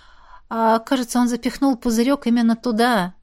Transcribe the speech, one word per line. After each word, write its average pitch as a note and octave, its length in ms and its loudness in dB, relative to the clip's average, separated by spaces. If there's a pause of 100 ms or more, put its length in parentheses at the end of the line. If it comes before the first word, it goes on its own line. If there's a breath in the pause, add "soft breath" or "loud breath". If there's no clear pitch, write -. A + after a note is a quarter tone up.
(500 soft breath)
А, A3+ 300 2
кажется, A#3+ 380 -2
он A#3+ 100 2
запихнул B3 500 -2
пузырёк B3 480 0
именно A#3 300 2
туда. A3+ 680 -2